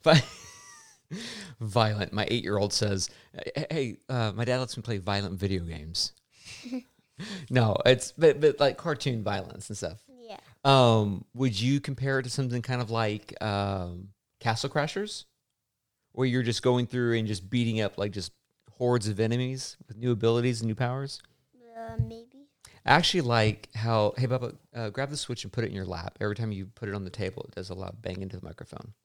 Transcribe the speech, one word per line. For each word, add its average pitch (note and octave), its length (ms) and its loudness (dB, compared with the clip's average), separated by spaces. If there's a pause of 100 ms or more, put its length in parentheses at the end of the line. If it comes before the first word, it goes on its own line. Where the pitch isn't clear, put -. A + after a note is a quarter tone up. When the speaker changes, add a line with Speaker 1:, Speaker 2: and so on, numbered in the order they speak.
Speaker 1:
Vi-, D#3 200 8 (880)
<laughs> G3+ 480 -12
violent. G#2+ 540 2
My G#2 160 0
eight-year-old G#2 440 0
says, G2+ 360 0 (460)
"Hey, D3+ 140 -4
hey, C#3 280 -4 (100)
uh, A#2 260 0
my A2 120 -2
dad B2+ 140 0
lets B2+ 180 -6
me A2+ 60 -8
play A#2 140 -4
violent G2 420 -2
video F#2+ 240 0
games." D#2+ 500 -6 (500)
<laughs> B3 200 -8 (680)
No, A#2+ 340 4
it's, B2+ 320 4
but, D3+ 240 6
but, D3 180 4
like, C#3 160 4
cartoon C3 480 -4
violence G2 460 -6
and G2+ 80 -8
stuff. F2 260 -8 (160)
Speaker 2:
Yeah. - 180 -18 (280)
Speaker 1:
Um, A2+ 580 6 (120)
would A#2+ 260 0
you C3+ 180 2
compare C3+ 380 -2
it C3 60 -2
to B2+ 60 -8
something B2 340 -2
kind B2 180 -4
of A2 80 -6
like, A2 520 -2
um, G2 680 -2 (300)
Castle A2+ 300 -2
Crashers, D#3+ 560 -4 (880)
where C3 140 0
you're B2+ 140 4
just A#2 220 0
going B2 240 4
through A#2+ 320 2
and A2 80 -2
just G2 240 -4
beating A#2 300 2
up, G2+ 180 -2
like, G#2 140 0
just G2 180 -8 (400)
hordes A#2+ 360 2
of G#2 120 -2
enemies B2+ 580 -2 (100)
with A2 80 -14
new A#2+ 160 0
abilities A#2 500 2
and A2+ 60 0
new A2 80 0
powers? C3 460 -4 (560)
Speaker 2:
Uh, A3+ 240 -12
maybe. A#3 460 -8 (360)
Speaker 1:
I - 100 6
actually E3+ 280 4
like A#2 540 2
how, A2 420 4
hey, B2+ 80 0
Bubba, A#2+ 300 -2 (200)
uh, A2+ 140 -6
grab C#3 220 -6
the D3 40 -8
Switch - 280 -8
and F#2+ 100 -12
put - 100 0
it - 40 0
in G2+ 80 -6
your F#2+ 100 -6
lap. E2+ 340 -8
Every G#2 160 -2
time A2 160 -4
you F#2+ 140 -6
put G#2 240 -10
it G2 60 -4
on G2+ 80 -6
the F2+ 80 -8
table, F#2+ 360 -6
it - 60 -20
does F#2 160 -10
a F2+ 60 -8
loud F#2+ 260 -10
bang F#2+ 220 -6
into F#2+ 160 -10
the F2+ 60 -14
microphone. - 460 -14 (140)